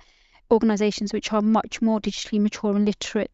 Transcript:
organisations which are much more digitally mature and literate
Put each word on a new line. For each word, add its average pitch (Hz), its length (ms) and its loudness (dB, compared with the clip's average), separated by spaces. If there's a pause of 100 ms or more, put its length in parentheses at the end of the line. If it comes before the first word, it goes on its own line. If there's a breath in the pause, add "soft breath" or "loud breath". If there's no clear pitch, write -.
(500 soft breath)
organisations 214 640 2
which 208 180 -6
are 214 100 2
much 220 420 0
more 220 180 2
digitally - 400 -4
mature 208 340 -2
and 208 100 2
literate - 480 -2